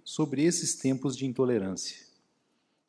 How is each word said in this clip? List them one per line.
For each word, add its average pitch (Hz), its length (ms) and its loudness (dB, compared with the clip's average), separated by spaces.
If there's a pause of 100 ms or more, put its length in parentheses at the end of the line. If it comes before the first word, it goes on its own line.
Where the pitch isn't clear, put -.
sobre 143 400 0
esses 170 300 2
tempos 131 420 0
de 131 80 -4
intolerância? 120 720 0 (920)